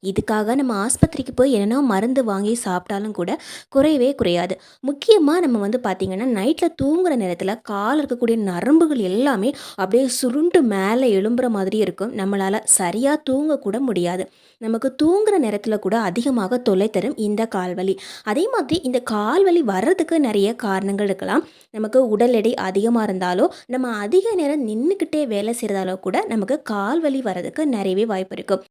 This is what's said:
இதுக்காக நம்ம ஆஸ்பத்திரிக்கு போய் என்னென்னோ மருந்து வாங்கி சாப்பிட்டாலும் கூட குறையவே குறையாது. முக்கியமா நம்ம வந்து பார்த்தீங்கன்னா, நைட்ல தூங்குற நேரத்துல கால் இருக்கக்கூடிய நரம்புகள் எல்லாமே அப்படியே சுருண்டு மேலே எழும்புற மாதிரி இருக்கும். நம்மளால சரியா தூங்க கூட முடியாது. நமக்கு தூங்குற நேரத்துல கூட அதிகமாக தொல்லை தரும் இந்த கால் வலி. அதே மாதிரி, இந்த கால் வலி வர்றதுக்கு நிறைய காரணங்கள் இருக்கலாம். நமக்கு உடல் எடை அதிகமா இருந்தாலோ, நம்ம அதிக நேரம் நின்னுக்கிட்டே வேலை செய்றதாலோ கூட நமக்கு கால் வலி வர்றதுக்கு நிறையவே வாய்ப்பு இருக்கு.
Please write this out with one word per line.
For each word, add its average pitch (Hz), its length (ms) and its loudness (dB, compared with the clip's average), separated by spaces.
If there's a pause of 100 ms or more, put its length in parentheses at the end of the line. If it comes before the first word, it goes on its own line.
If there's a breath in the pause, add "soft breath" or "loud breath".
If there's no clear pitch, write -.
இதுக்காக 214 500 -2
நம்ம 233 300 0
ஆஸ்பத்திரிக்கு - 500 0
போய் 262 160 4
என்னென்னோ 220 300 0
மருந்து 247 420 0
வாங்கி 208 420 -2
சாப்பிட்டாலும் 196 460 -4
கூட 190 260 -4 (380 loud breath)
குறையவே 277 400 4
குறையாது. 180 460 -2 (260 loud breath)
முக்கியமா 311 520 4
நம்ம 262 180 2
வந்து 208 260 -2
பார்த்தீங்கன்னா, 190 440 -2 (120)
நைட்ல 320 280 0 (160)
தூங்குற 330 260 2
நேரத்துல 196 520 -2
கால் 226 440 -2
இருக்கக்கூடிய 240 300 0
நரம்புகள் 233 640 2
எல்லாமே 226 560 0 (220 loud breath)
அப்படியே 226 320 2
சுருண்டு 294 540 0
மேலே 208 600 2
எழும்புற 240 260 0
மாதிரி 202 300 0
இருக்கும். 202 400 -2
நம்மளால 196 460 0
சரியா 240 600 0
தூங்க 277 360 0
கூட 208 200 -4
முடியாது. 185 500 -2 (280 soft breath)
நமக்கு 226 460 -4
தூங்குற 392 400 2
நேரத்துல 208 360 -2
கூட 208 200 0
அதிகமாக 233 580 0
தொல்லை 214 320 2
தரும் 208 280 -2
இந்த 214 280 0
கால் 180 280 -4
வலி. 190 260 -2 (240 loud breath)
அதே 285 260 -2
மாதிரி, 339 320 -2
இந்த 254 180 -2
கால் 240 440 0
வலி 349 180 4
வர்றதுக்கு 285 580 0
நிறைய 214 360 2
காரணங்கள் 196 500 -2
இருக்கலாம். 190 420 -2 (240 loud breath)
நமக்கு 220 360 2
உடல் 226 260 4
எடை 226 200 2
அதிகமா 208 520 0
இருந்தாலோ, 185 420 0 (180 loud breath)
நம்ம 247 320 -4
அதிக 370 380 2
நேரம் 294 320 0
நின்னுக்கிட்டே 302 600 -2
வேலை 214 340 -2
செய்றதாலோ 190 380 -4
கூட 320 280 -2
நமக்கு 226 340 -2
கால் 214 380 -2
வலி 277 220 0
வர்றதுக்கு 190 460 -4
நிறையவே 202 380 0
வாய்ப்பு 190 300 -4
இருக்கு. - 360 -4